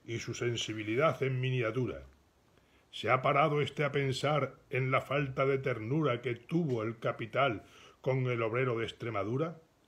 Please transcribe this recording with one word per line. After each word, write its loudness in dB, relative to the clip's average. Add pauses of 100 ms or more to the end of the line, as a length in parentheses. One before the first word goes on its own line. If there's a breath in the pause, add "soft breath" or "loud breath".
y -4
su -6
sensibilidad 0
en 0
miniatura. -2 (880 soft breath)
¿Se -4
ha 4
parado 4
este -2
a 0
pensar 0 (140)
en 0
la 4
falta 0
de 2
ternura 0
que -4
tuvo 0
el -4
capital 0 (380 loud breath)
con 0
el 0
obrero 0
de 0
Extremadura? -2 (320)